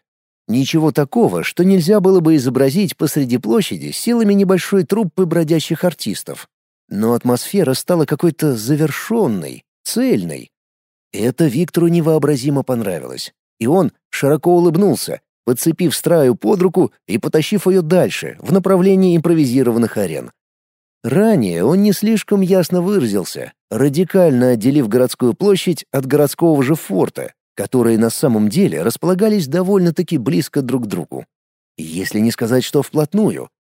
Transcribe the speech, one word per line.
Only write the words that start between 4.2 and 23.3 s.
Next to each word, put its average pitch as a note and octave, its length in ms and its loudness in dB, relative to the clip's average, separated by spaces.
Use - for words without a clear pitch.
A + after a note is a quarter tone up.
небольшой F#3+ 500 2
труппы G3 420 -2
бродячих E3 580 -2
артистов. - 640 -6
Но A2 240 -2
атмосфера B2+ 640 0
стала E3+ 320 0
какой-то D3 500 -2
завершенной, C3+ 1080 -4
цельной. F#2+ 680 -2
Это A#2+ 340 0
Виктору D#3+ 420 0
невообразимо D3 760 0
понравилось, F2 720 -6
и A2+ 80 -4
он D#3+ 260 2
широко D#3 460 0
улыбнулся, F3 680 0
подцепив D#3+ 500 0
Страю D3+ 400 2
под G#3 280 0
руку F3+ 300 0
и G#2+ 120 -4
потащив D#3 480 -2
ее F#3+ 160 2
дальше, D3+ 560 -2
в A#2+ 140 -4
направлении F#3+ 640 4
импровизированных B2+ 840 2
арен. D2+ 320 -6
Ранее B2 600 2
он F3 180 2
не G#3 100 4
слишком G#3 480 0
ясно F3+ 400 0
выразился, G#2+ 720 -2